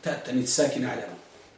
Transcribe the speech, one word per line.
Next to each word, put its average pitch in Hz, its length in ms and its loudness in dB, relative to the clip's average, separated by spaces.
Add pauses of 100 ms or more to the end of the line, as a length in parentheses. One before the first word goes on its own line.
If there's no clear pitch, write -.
تاء 151 120 -2
التأنيث 127 300 0
الساكنة - 460 2
علامة؟ - 240 -6 (440)